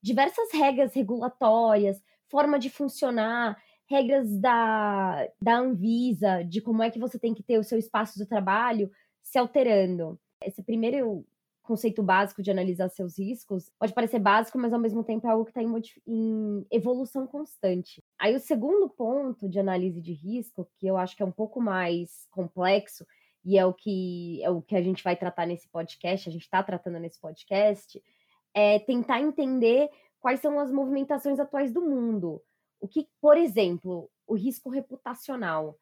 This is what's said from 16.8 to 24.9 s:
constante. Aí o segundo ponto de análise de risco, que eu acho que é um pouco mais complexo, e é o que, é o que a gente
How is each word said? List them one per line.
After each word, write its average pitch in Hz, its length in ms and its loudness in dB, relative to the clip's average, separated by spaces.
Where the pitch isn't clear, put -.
constante. 196 720 -4
Aí 214 160 2
o 269 60 -2
segundo 311 480 0
ponto 247 600 -4
de 185 120 -2
análise 185 400 -2
de 170 120 -10
risco, 180 640 -10
que 190 120 -4
eu 190 80 0
acho 185 180 -4
que - 80 -6
é 196 40 -2
um 185 40 -4
pouco 220 300 -6
mais 180 720 -4
complexo, 185 720 -2
e 190 120 4
é 185 80 8
o 185 80 4
que, 180 680 -6
é - 80 0
o 175 100 -2
que - 140 -8
a 185 80 2
gente 180 220 -2